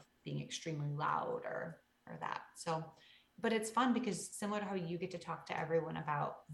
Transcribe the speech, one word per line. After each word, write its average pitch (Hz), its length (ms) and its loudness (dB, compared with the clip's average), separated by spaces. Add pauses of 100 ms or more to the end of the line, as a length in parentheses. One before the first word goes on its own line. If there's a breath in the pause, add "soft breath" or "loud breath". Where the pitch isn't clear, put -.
(240)
being 147 160 -2
extremely 147 480 -2
loud 151 560 0
or, - 380 -4 (260)
or - 120 -8
that. - 200 -2 (160)
So, 160 260 0 (560 soft breath)
but 226 140 4
it's 220 160 4
fun 247 240 6
because - 420 2
similar 208 260 0
to 202 40 -2
how 196 120 -2
you 175 200 -2
get 180 140 -4
to 175 80 -6
talk 160 280 -6
to - 120 -2
everyone 160 400 2
about 151 380 0 (180)